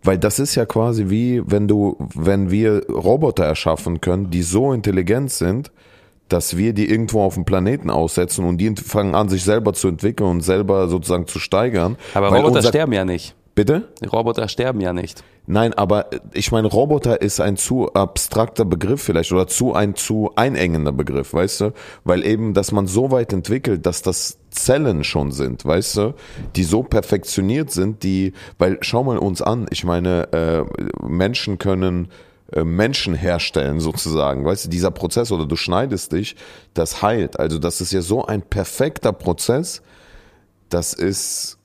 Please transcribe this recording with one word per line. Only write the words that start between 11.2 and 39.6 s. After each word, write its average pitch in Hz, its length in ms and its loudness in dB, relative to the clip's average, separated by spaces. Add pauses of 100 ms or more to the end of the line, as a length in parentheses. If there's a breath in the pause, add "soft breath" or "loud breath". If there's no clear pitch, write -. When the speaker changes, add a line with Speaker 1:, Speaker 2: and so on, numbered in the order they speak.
Speaker 1:
zu - 120 -8
steigern. 104 580 0 (160 loud breath)
Speaker 2:
Aber 98 180 4
Speaker 1:
Weil 110 100 6
Speaker 2:
Roboter 151 160 4
Speaker 1:
unser 117 120 6
Speaker 2:
sterben 143 240 2
ja 95 120 0
nicht. 90 300 -6 (220)
Speaker 1:
Bitte? 147 300 2 (160)
Speaker 2:
Die 98 40 -8
Roboter 113 420 0
sterben 123 320 -2
ja 90 120 -2
nicht. - 300 -8 (240 soft breath)
Speaker 1:
Nein, 113 260 2
aber, 101 400 0
äh, 64 60 -6 (140)
ich 101 180 -2
meine, 110 160 2
Roboter 123 560 2
ist 101 180 -2
ein 98 160 2
zu - 340 -2
abstrakter 107 760 0
Begriff 95 360 0
vielleicht 85 300 0
oder 92 160 2
zu - 260 0
ein 101 220 0
zu 107 400 -2
einengender 82 560 2
Begriff, 69 420 -4
weißt 95 280 0
du? 104 120 0 (300 loud breath)
Weil 92 200 2
eben, 110 300 0
dass 95 180 0
man 101 140 2
so 113 240 0
weit 120 240 0
entwickelt, 98 540 -2
dass - 160 -2
das - 340 -4 (140)
Zellen 127 520 2
schon 71 280 -2
sind, 65 340 -6
weißt 87 320 0
du? 107 160 0 (420 loud breath)
Die 92 80 2
so 101 200 2
perfektioniert 107 880 0
sind, 104 320 -2
die, 95 300 0 (260 loud breath)
weil 92 220 2
schau 120 220 0
mal 127 140 0
uns 95 240 -2
an, 113 300 0
ich - 120 -6
meine, 87 500 0
äh, 82 300 0 (400)
Menschen 92 540 -2
können, 92 520 0 (440 loud breath)
äh, 80 100 0
Menschen 92 520 0
herstellen 80 640 -2
sozusagen, 76 640 -2
weißt 92 200 -2
du? 82 40 -8
Dieser 87 220 0
Prozess, 113 400 -2
oder 80 160 -2
du 80 80 -2
schneidest 101 560 -2
dich, 95 240 -4 (400 loud breath)
das - 260 -2
heilt. 104 380 0
Also 80 180 -2
das 85 240 -4
ist 90 100 -6
ja 95 100 0
so 101 220 -2
ein 101 200 -4
perfekter 110 680 -2
Prozess, 113 680 -2 (880 soft breath)